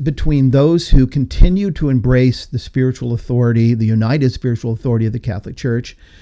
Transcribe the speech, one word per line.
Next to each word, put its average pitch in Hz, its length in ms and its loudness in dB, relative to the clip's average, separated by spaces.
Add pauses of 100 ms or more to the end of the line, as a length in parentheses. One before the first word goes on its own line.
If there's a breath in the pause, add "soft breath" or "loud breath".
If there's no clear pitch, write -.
between 139 480 0
those 156 380 2
who 131 180 6
continued 180 720 2
to 151 100 -2
embrace 127 580 2
the 123 140 -8
spiritual 127 540 -4
authority, 117 600 0
the 110 120 -2
united 113 480 0
spiritual 120 400 -6
authority 113 320 -2
of 110 80 -4
the 120 60 -6
Catholic 113 360 -10
Church, 120 400 -6 (260 soft breath)